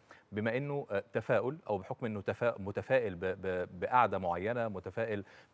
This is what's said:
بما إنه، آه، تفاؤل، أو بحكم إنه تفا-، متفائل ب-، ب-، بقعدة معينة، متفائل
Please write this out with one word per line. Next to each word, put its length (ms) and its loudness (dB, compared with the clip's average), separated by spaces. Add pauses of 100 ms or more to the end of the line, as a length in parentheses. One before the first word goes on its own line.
(320)
بما 240 0
إنه، 340 -2
آه، 220 0
تفاؤل، 460 2 (100)
أو 100 2
بحكم 280 -6
إنه 140 -2
تفا-، 400 0
متفائل 540 0
ب-، 100 -6
ب-، 560 -2
بقعدة 380 4
معينة، 500 0
متفائل 560 -4 (300)